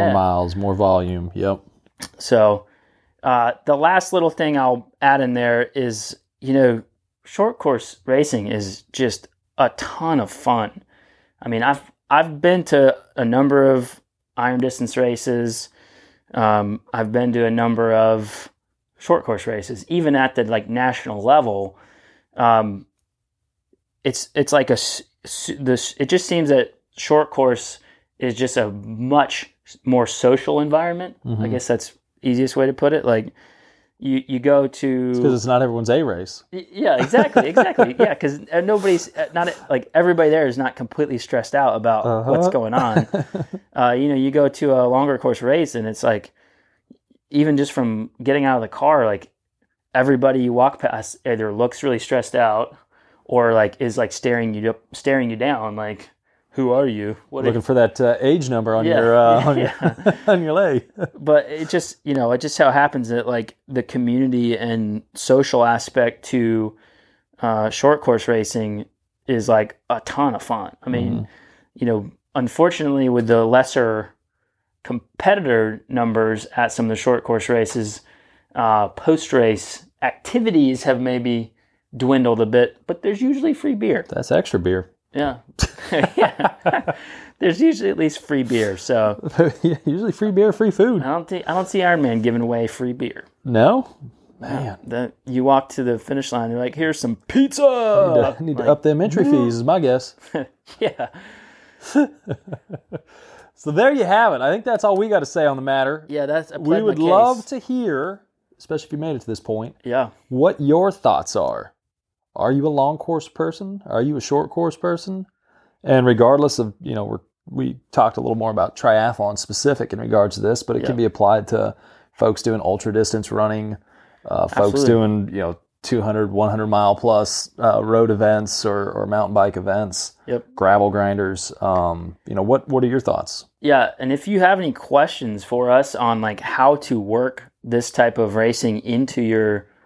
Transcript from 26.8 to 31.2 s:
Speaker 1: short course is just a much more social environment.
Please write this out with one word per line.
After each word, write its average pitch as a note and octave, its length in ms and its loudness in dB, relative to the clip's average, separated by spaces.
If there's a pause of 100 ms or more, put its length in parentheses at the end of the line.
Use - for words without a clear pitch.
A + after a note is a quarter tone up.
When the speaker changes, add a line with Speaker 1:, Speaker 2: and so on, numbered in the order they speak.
Speaker 1:
short D3+ 340 2
course B2+ 480 -2 (400)
is B2 160 -4
just B2 220 -4
a G#2+ 140 0
much A2+ 800 -2 (340)
more B2 220 2
social C3 540 2
environment. E3+ 640 -4